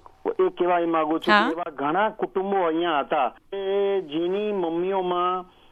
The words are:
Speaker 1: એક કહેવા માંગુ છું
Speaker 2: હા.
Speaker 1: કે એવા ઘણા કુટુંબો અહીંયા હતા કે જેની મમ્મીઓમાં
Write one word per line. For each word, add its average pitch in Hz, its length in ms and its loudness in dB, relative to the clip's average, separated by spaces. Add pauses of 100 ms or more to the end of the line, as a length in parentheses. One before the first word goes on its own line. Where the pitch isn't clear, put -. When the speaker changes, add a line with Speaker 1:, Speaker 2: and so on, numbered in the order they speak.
(280)
Speaker 1:
એક 185 300 0
કહેવા 175 220 2
માંગુ 160 400 0
છું 208 140 4
Speaker 2:
હા. 208 140 6
Speaker 1:
કે 160 60 -2
એવા 170 220 -6
ઘણા 160 340 0
કુટુંબો 196 480 -2
અહીંયા 165 420 0
હતા 135 280 0
કે 196 760 -2
જેની 175 500 -2
મમ્મીઓમાં 180 960 -2 (260)